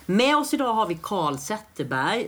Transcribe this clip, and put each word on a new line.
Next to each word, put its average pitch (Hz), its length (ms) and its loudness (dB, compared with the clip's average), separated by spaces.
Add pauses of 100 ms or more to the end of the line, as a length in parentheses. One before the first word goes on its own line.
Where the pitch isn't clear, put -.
Med 254 320 4
oss 294 160 0
idag 262 200 0
har 220 140 2
vi 170 140 -4
Carl 151 360 -2
Zetterberg 139 920 -4